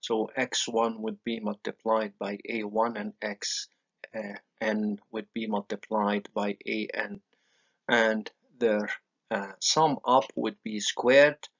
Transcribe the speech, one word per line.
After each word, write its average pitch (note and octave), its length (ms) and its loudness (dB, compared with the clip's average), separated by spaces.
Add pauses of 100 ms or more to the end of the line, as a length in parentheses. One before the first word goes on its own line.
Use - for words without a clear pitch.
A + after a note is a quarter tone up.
So A2 340 0
X - 320 -2
one A2+ 360 0
would G#2+ 220 -6
be A2+ 160 -4
multiplied G#2+ 760 -2
by G2+ 200 -6 (100)
A A2+ 160 -4
one, A2 320 0
and G#2 160 -8 (100)
X, - 460 -6 (460)
uh, G#2 200 -8 (260)
n G#2+ 380 -2 (140)
would A2 200 -8
be A2+ 140 -6
multiplied G#2 880 -2
by G#2 220 -2 (100)
A A2 260 -4
N. G#2 280 -6 (680)
And A2 400 4 (300)
their, G#2+ 320 2 (400)
uh, G2 300 -4
sum D#3 440 2
up C3 200 6 (100)
would A2+ 300 -2
be G#2+ 160 -6
squared C#3 680 4 (100)